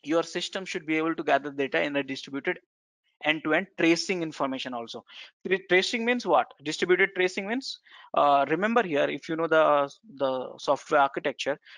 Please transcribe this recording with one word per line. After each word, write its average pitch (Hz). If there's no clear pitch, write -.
your 160
system 180
should 165
be 160
able 160
to 165
gather 143
data 139
in 151
a 139
distributed 135
end-to-end 156
tracing 170
information 135
also. 117
Tra-, 185
tracing 190
means 240
what? 147
Distributed 180
tracing 185
means, 254
uh, 143
remember 214
here, 147
if 143
you 165
know 165
the, 151
the 131
software 147
architecture, 139